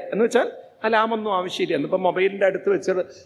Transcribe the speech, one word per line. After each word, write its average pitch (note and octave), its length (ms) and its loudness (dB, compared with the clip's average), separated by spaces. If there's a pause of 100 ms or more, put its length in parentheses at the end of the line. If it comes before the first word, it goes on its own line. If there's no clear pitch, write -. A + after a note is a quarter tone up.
എന്ന് G#3 160 0
വെച്ചാൽ A#3 260 2 (300)
അലാമൊന്നും A3 540 0
ആവശ്യമില്ല. F3+ 420 -2
ഇന്നിപ്പം D#3 280 -2
മൊബൈലിൻ്റെ F#3+ 420 2
അടുത്ത് F#3+ 240 0
വെച്ചിട്ട്, F#3 320 0 (240)